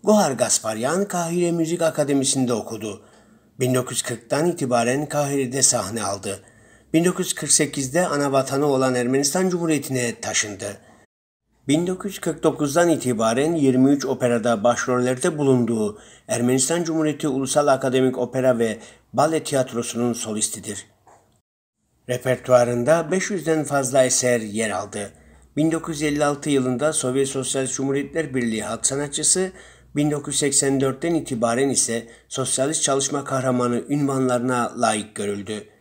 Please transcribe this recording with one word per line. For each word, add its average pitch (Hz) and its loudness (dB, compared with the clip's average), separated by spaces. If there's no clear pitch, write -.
Gohar 202 4
Gasparyan, 120 -2
Kahire 175 -2
Müzik 165 0
Akademisi'nde 139 2
okudu. 107 -6
Bin 127 2
dokuz 123 -2
yüz - -2
kırktan 139 -2
itibaren 131 0
Kahire'de 139 -2
sahne 110 0
aldı. 101 -6
Bin 165 4
dokuz 180 0
yüz - -4
kırk 147 -4
sekizde 143 0
ana 143 0
vatanı 135 2
olan 131 2
Ermenistan 139 0
Cumhuriyeti'ne 139 -2
taşındı. 101 -6
Bin 160 2
dokuz 185 -6
yüz - -12
kırk 156 -4
dokuzdan 151 4
itibaren 123 2
yirmi 135 4
üç 139 0
operada 120 0
başrollerde 123 0
bulunduğu 120 2
Ermenistan 131 0
Cumhuriyeti 156 -2
Ulusal 135 0
Akademik 131 2
Opera 123 0
ve 110 -2
Bale 151 0
Tiyatrosu'nun 120 -2
solistidir. 107 -6
Repertuarında 123 2
beş 190 -2
yüzden 156 0
fazla 135 2
eser 123 2
yer 107 -4
aldı. 101 -6
Bin 160 2
dokuz 160 -4
yüz 151 0
elli 147 2
altı 143 -2
yılında 131 2
Sovyet 135 0
Sosyalist 131 -4
Cumhuriyetler 139 -4
Birliği 113 -2
halk 110 -6
sanatçısı, 151 0
bin 147 2
dokuz 147 -6
yüz - -2
seksen 139 2
dörtten 135 0
itibaren 127 0
ise 117 -2
sosyalist 135 -2
çalışma 139 0
kahramanı 123 0
unvanlarına 131 0
layık 110 0
görüldü. 101 -6